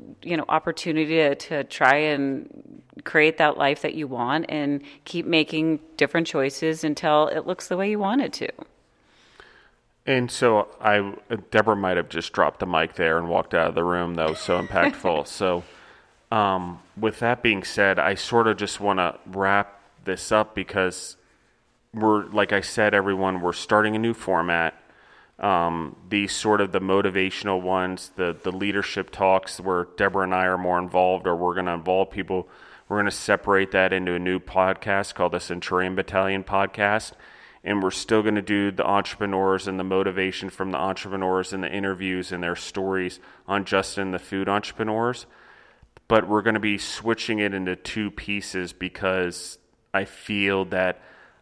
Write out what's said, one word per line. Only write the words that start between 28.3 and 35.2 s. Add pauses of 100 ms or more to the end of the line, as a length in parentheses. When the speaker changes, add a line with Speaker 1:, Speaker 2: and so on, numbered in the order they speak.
Speaker 2:
the
leadership
talks
where (120)
Deborah
and
I
are
more
involved,
or
we're
gonna
involve
people. (400)
We're
gonna
separate
that
into
a
new
podcast
called